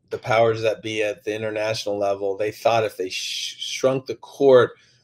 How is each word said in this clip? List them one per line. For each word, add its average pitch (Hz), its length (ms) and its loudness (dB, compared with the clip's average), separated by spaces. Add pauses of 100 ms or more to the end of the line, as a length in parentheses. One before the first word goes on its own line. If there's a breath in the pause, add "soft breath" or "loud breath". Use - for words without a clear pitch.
(100)
the 107 80 -6
powers 113 440 2
that 110 200 -2
be 110 200 -4
at 104 220 -4
the 107 100 -4
international 107 640 -4
level, 101 380 -2
they 107 160 -4
thought 113 320 0
if 104 120 -6
they 92 140 -6
sh-, - 480 -10
shrunk - 480 -4
the - 100 -8
court, 131 560 6 (320 soft breath)